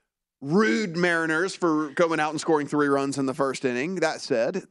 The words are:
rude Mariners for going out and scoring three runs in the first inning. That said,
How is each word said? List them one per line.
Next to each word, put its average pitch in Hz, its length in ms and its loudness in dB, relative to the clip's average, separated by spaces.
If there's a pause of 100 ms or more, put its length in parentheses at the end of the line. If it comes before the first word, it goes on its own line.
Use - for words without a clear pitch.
(400)
rude 208 580 2
Mariners 170 560 0
for 156 360 0
going 165 300 2
out 156 120 0
and 156 100 -6
scoring 147 240 2
three 147 220 0
runs 139 320 0
in 135 80 0
the 131 60 -2
first 135 300 -2
inning. 135 320 -2
That 160 260 -2
said, 139 500 -2